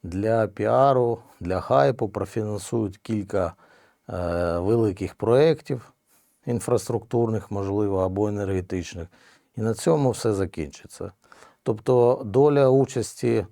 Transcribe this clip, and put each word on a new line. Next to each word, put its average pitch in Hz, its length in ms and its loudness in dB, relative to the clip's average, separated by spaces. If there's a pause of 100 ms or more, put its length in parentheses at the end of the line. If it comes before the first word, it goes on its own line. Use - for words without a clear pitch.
для 104 440 0
піару, 120 720 2 (220)
для 92 200 -2
хайпу, 127 480 2
профінансують 104 920 -4
кілька, 98 560 -4 (540)
е, 87 500 -2
великих 104 560 0
проєктів 127 760 0 (540)
інфраструктурних, 117 1040 -2
можливо, 101 480 -2
або 95 300 0
енергетичних. 92 800 -6 (480)
І 113 40 -8
на 110 140 0
цьому 147 360 2
все 110 240 -2
закінчиться. 90 760 -8 (500)
Тобто 120 640 2
доля 139 440 4
участі 120 840 0